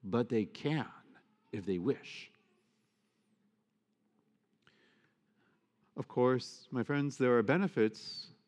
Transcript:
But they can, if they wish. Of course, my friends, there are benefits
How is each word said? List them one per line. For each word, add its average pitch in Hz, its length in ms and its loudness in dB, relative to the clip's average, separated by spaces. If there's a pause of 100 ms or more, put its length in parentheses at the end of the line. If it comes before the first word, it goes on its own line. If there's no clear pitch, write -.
But 117 280 -2
they 110 160 2
can, 147 420 -4 (640)
if 101 140 -8
they 95 120 0
wish. - 520 -4 (3750)
Of 135 120 -8
course, - 640 0
my 123 120 -2
friends, 143 360 -2
there 123 180 6
are 117 60 6
benefits 127 880 0 (200)